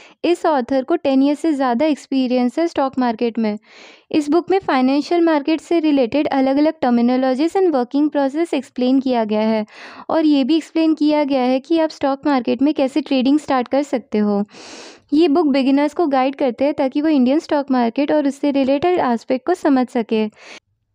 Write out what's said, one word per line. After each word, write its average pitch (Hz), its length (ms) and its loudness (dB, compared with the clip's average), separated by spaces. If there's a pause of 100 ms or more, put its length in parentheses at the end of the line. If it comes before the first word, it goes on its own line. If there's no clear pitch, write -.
(260)
इस 339 200 0
ऑथर 269 380 0
को 339 120 -2
टेन 269 280 0
ईयर 285 120 2
से 320 180 -2
ज़्यादा 262 320 0
एक्सपीरियंस 254 760 -2
है 339 80 0
स्टॉक 269 320 -2
मार्केट 233 400 -2
में। 208 200 -2 (520)
इस 294 180 -2
बुक 339 220 0
में 392 80 2
फाइनेंशियल 285 600 0
मार्केट 311 400 0
से 339 180 0
रिलेटेड 285 480 0
अलग-अलग 269 520 0
terminologies 254 800 0
and 370 140 2
working 277 440 0
process 285 380 -2
explain 262 500 0
किया 247 200 0
गया 214 180 -2
है 220 240 0 (440)
और 320 160 0
ये 285 180 2
भी 294 140 0
एक्सप्लेन 320 360 0
किया 302 300 0
गया 269 180 0
है 254 180 0
कि 330 200 -2
आप 320 100 0
स्टॉक 277 360 -4
मार्केट 254 360 0
में 294 120 2
कैसे 285 280 -2
ट्रेडिंग 269 380 2
स्टार्ट 262 280 -2
कर 269 160 0
सकते 233 340 -4
हो। 208 280 0 (680)
ये 320 140 4
बुक 302 200 2
बिगिनर्स 277 460 2
को 349 140 0
गाइड 269 280 0
करते 262 300 -2
हैं 302 80 0
ताकि 285 280 -2
वो 302 60 0
इंडियन 277 320 2
स्टॉक 285 320 -2
मार्केट 254 400 0
और 302 160 0
उससे 285 240 -2
रिलेटेड 277 480 0
एस्पेक्ट 247 460 -2
को 339 80 0
समझ 262 340 0
सके। 220 400 -2 (680)